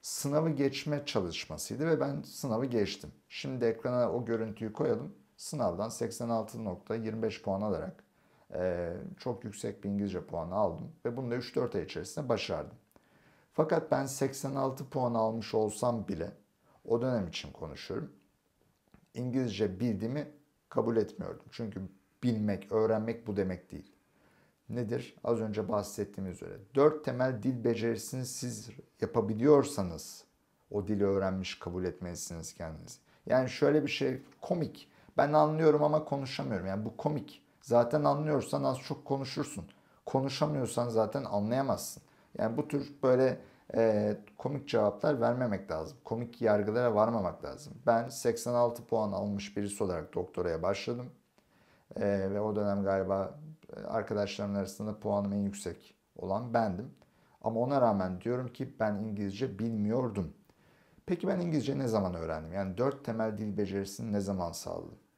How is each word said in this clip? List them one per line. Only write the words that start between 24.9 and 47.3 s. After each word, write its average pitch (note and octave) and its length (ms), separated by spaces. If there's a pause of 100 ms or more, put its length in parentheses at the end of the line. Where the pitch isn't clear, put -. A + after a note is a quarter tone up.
Az A#2 160
önce G#2+ 300
bahsettiğim G2+ 600
üzere. E2+ 280 (180)
Dört D3+ 300
temel B2 380
dil B2 200
becerisini A#2 600
siz A#2+ 440 (320)
yapabiliyorsanız G#2+ 1200 (480)
o G#2 160
dili G2+ 180
öğrenmiş F#2+ 540
kabul F#2 260
etmelisiniz F2 680
kendinizi. E2 440 (280)
Yani B2+ 240
şöyle D3 340
bir D3 80
şey C3 300 (200)
komik. - 500 (260)
"Ben C#3+ 160
anlıyorum D3+ 500
ama D3+ 220
konuşamıyorum." C3 600
Yani G2+ 180
bu A2 120
komik. - 480 (160)
Zaten A#2+ 420
anlıyorsan C#3+ 600
az C3 160
çok - 260
konuşursun. C3+ 600 (400)
Konuşamıyorsan C3+ 840
zaten A2 340
anlayamazsın. A2 800 (340)
Yani A2+ 200
bu D3 100
tür C#3 260 (100)
böyle, B2+ 380 (340)
e, G#2+ 420 (200)
komik C3+ 320
cevaplar A#2 520
vermemek A#2 500
lazım. D#2+ 320
Komik - 380
yargılara G#2+ 540
varmamak G#2+ 480